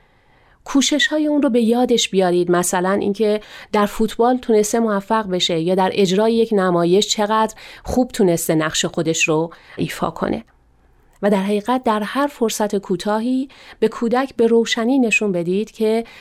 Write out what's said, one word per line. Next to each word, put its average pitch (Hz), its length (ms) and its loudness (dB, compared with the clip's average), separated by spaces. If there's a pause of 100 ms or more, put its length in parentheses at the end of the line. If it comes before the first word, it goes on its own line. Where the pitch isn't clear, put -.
(640)
کوشش‌های 302 600 0
اون 294 160 0
رو 285 80 2
به 240 120 2
یادش 233 460 2
بیارید، 180 420 2
مثلاً 180 420 0
اینکه 208 480 0 (320)
در 208 140 2
فوتبال 226 500 0
تونسته 226 440 2
موفق 214 500 -2
بشه 180 300 -2
یا 180 140 0
در 185 200 2
اجرای 208 400 2
یک 226 180 2
نمایش 185 560 2
چقدر 220 460 0 (300)
خوب 247 240 0
تونسته 170 460 0
نقش 156 300 -2
خودش 165 440 -2
رو 165 220 -2 (260)
ایفا - 340 -4
کنه. - 340 -6 (800)
و 196 80 2
در 196 120 2
حقیقت 208 420 -2
در 214 180 0
هر 262 240 -2
فرصت 214 500 -2
کوتاهی 220 720 -2 (300)
به 220 100 2
کودک 247 480 -2
به 233 100 4
روشنی 233 520 2
نشون 214 340 0
بدید 180 380 -2
که 220 340 -2 (160)